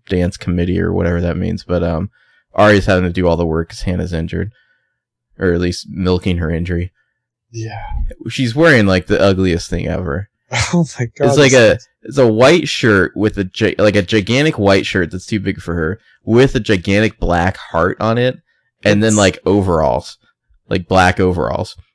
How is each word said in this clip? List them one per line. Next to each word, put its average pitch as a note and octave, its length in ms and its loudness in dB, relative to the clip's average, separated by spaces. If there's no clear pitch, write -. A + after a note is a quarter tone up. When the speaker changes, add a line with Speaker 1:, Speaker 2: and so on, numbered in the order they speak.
Speaker 1:
dance F2+ 260 -2
committee F2 460 -2
or F2 120 -2
whatever F2 280 -2
that F2 160 -2
means, F2+ 260 -6
but, F2 200 -2
um, E2+ 260 -4
Arya's G#2 340 4
having F#2 180 2
to F2 80 -4
do F2+ 140 0
all E2 100 2
the E2+ 80 -2
work E2 240 -4
'cause - 140 -18
Hannah's F2+ 300 -4
injured, F2 380 -6
or F#2 140 0
at F2 80 0
least F2+ 280 -4
milking F2+ 480 -2
her E2 140 -4
injury. F2 400 -4
Speaker 2:
Yeah. A2+ 300 -12
Speaker 1:
She's A#2 260 -4
wearing, C#3+ 300 4
like, F#2 220 2
the G#2 120 0
ugliest F#2 500 0
thing E2+ 180 -6
ever. E2 420 -6
Speaker 2:
<laughs> A#2+ 220 -4
Oh E3+ 120 2
my B2 60 -4
God, C#3+ 240 -2
Speaker 1:
It's C#3 80 2
like C#3 140 6
Speaker 2:
this A#2 340 4
Speaker 1:
a, - 40 -18
it's C#3 100 -6
a B2+ 140 6
white D3 360 4
shirt G2+ 480 2
with G2+ 220 -2
a G2+ 60 -4
gi-, F#2 340 -2
like, G#2 180 2
a G#2 60 4
gigantic A#2 580 0
white G2 260 2
shirt F2 260 -2
that's F#2 160 -12
too G#2+ 120 -4
big G2 220 -6
for F2 140 -8
her, E2+ 240 -4
with B2 300 4
a B2+ 40 0
gigantic G2+ 600 -2
black F2 380 0
heart - 440 -4
on A2+ 160 -2
it, B2+ 180 -2
and G#2 180 2
then, A2+ 80 2
Speaker 2:
It's G#2 80 2
Speaker 1:
like, F#2+ 280 2
overalls, E2+ 720 0
like, F#2 200 -6
black F#2 320 2
overalls. F2 560 -2